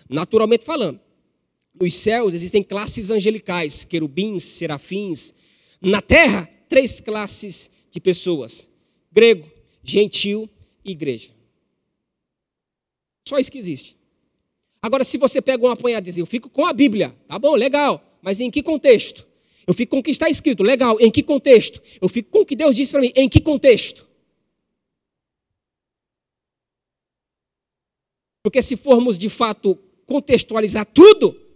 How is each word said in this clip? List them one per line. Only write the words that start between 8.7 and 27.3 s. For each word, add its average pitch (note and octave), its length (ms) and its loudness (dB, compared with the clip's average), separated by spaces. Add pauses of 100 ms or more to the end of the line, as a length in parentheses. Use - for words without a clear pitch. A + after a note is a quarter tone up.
Grego, G#3+ 380 4 (320)
gentil G#3 640 -2 (360)
e G3 80 -14
igreja. C#3+ 380 -10 (2000)
Só C#4 100 -8
isso C4+ 140 -2
que C4+ 80 -16
existe. F3 380 -12 (880)
Agora, B3+ 180 -2
se C4 140 -4
você C4 240 -2
pega B3 240 -2
um B3 60 2
apanhado A3+ 340 -4
e F3+ 60 -12
diz, E3+ 80 -10
"Eu E3+ 80 -6
fico - 240 -10
com D4 160 -2
a F4 80 -2
Bíblia", G#3 420 0 (100)
tá D#3+ 120 -12
bom, C#4+ 160 2
legal, B3+ 680 -2
mas G3 180 -6
em B3 120 -4
que D4 120 -4
contexto? - 640 0 (400)
"Eu F3 60 -2
fico - 200 -2
com C4+ 80 0
o - 20 -6
que D#4 80 -4
está D#4 180 -2
escrito", B3+ 340 -2
legal, A#3 380 2
em A3+ 100 6
que - 120 0
contexto? C4+ 580 2 (220)
"Eu F#3 40 -2
fico - 240 -6
com G#4 100 2
o G4 40 2
que C#4+ 100 -6
Deus C4+ 220 2
disse C4 160 -2
pra C#4+ 80 0
mim", B3 160 2
em C4+ 100 4
que D4+ 140 0
contexto? - 680 0 (4000)